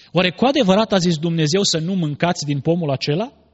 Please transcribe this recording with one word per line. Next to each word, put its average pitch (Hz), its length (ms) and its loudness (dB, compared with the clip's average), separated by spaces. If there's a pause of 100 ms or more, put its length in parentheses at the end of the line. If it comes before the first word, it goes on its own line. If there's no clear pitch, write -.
(120)
oare 180 200 2
cu 226 140 -2
adevărat 220 460 2
a 202 60 2
zis 170 200 2
Dumnezeu 165 460 0
să 165 160 0
nu 180 160 -4
mâncați 165 500 -2
din 143 140 -2
pomul 160 320 -2
acela?” 156 420 -4 (200)